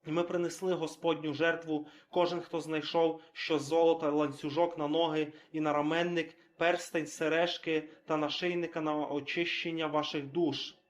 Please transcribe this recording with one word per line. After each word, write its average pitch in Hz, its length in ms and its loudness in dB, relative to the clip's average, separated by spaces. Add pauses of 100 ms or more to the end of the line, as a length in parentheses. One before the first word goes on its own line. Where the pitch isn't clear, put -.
І 156 40 -6
ми 170 120 2
принесли 175 520 0
Господню 156 600 -2
жертву, 156 520 0 (240)
кожен, 175 300 2
хто 170 200 -4
знайшов 160 600 0 (120)
що - 260 0
з 139 40 0
золота, 160 480 4
ланцюжок 151 680 0
на 147 100 -2
ноги 156 440 0 (200)
і 156 80 -4
на 151 120 2
раменник, 160 640 0 (220)
перстень, 170 500 0
сережки 160 800 0 (180)
та 156 100 0
нашийника 165 640 -2
на 151 260 0
очищення 165 800 -2
ваших 147 380 -2
душ 139 500 -2 (160)